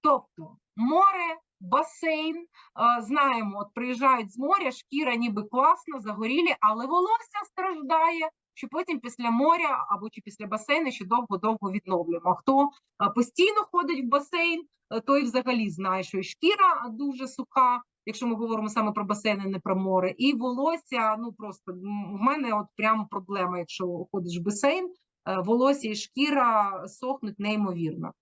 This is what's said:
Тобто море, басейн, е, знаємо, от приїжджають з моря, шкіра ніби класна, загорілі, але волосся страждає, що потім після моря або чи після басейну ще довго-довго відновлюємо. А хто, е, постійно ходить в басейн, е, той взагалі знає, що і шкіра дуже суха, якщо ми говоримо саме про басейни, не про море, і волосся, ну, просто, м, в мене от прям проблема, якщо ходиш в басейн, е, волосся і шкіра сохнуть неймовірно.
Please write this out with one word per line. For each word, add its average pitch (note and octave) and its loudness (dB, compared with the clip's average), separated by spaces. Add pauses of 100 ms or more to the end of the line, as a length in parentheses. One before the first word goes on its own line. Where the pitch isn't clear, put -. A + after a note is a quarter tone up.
Тобто - 0 (180)
море, E4+ 4 (220)
басейн, D#4 0
е, E4+ -12 (560)
знаємо, A3+ 0
от G3+ -10
приїжджають B3 0
з A3+ -14
моря, D4+ 0
шкіра C4+ -4
ніби A3 -2
класна, C4+ 0
загорілі, A3+ 0
але A3 2
волосся G4+ 0
страждає, D#4+ 0 (240)
що - -12
потім D#4+ -4
після A#3+ -4
моря D4 2
або G3+ -2
чи - -16
після G#3 -14
басейну C4+ 0
ще G#3+ -10
довго-довго G#3 0
відновлюємо. F3 -2
А F#3 4
хто, C4+ 4
е, - -2
постійно F4+ 2 (100)
ходить D4 0
в - -2
басейн, E4 0 (240)
е, A3+ -2
той C#4 4
взагалі A#3+ 0
знає, F#3+ -2
що G3+ -6
і F#3 -2
шкіра F4+ 2
дуже C4 -6
суха, B3 2 (240)
якщо A3 -6
ми A#3 0
говоримо A3 -4
саме G#3+ 0
про G#3 -4
басейни, G#3 -2
не F#3+ -4
про F#3+ -2
море, F#3 2
і C#4 2
волосся, B3 0
ну, A#3 -10
просто, G3+ -14
м, G3 -8
в G3 -4
мене C4 0
от G#3 -2 (100)
прям G#3+ 0
проблема, F#3+ -4
якщо F3 -6
ходиш F3 -4
в E3+ -6
басейн, C#4 0
е, - -8
волосся A#3+ 2
і G#3+ -4
шкіра A3+ 0
сохнуть A#3+ -8
неймовірно. F3 -2